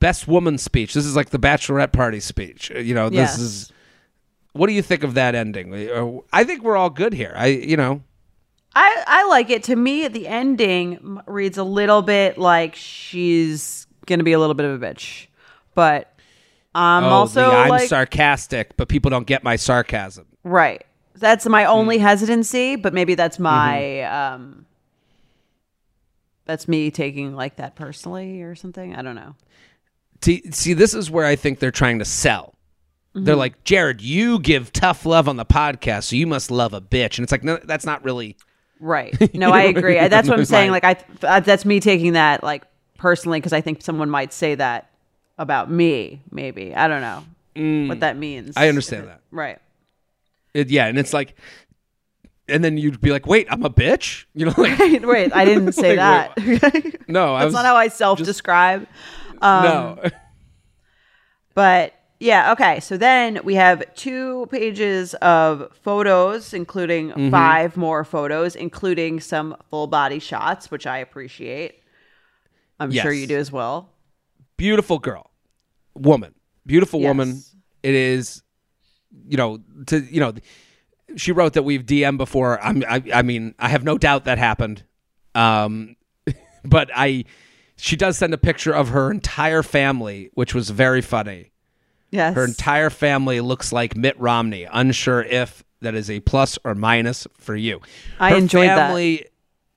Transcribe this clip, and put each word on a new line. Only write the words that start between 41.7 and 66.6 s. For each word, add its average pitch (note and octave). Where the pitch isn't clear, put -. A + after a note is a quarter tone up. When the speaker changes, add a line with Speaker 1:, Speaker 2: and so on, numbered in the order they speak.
Speaker 2:
taking F3+
that, D3+
like, C#3+
personally, E3+
'cause E3+
I D#3
think D#3
someone D#3
might C#3
say D3+
that B2
about C#3+
me, D3
maybe. A2+
I D#3
don't D3
know A#2+
Speaker 1:
Mm. D3+
Speaker 2:
what B2
that C#3+
means. C#3+
Speaker 1:
I D3
understand B2+
Speaker 2:
Is F2+
it F2
Speaker 1:
that. D#2+
Speaker 2:
Right. D3
Speaker 1:
It, C#3+
yeah, C3+
and A#2+
it's C#3
like, -
and D3
then D#3+
you'd D3
be C#3+
like, C#3
"Wait, G#3+
I'm A#3
a C#3+
bitch?" -
You D#3
know, E3
<laughs> -
like, C4+
Speaker 2:
Right, D#4
right. A#3
I F#3+
didn't G3
say F#3+
Speaker 1:
<laughs> -
like, -
Speaker 2:
that. F#3
<laughs> G#3
Speaker 1:
wait, A#3
what? D4
No, E3
I C3
Speaker 2:
That's D3
Speaker 1:
was D#3
Speaker 2:
not A#3+
how B3
I A3+
Speaker 1:
just A3+
Speaker 2:
self-describe. F#3
Um, F#3+
Speaker 1:
No. C#3+
<laughs> -
Speaker 2:
but F#3
yeah, G#3+
okay. A3
So -
then A#3
we G3
have F3+
two B3+
pages G3+
of D#3+
photos, G3+
including E3+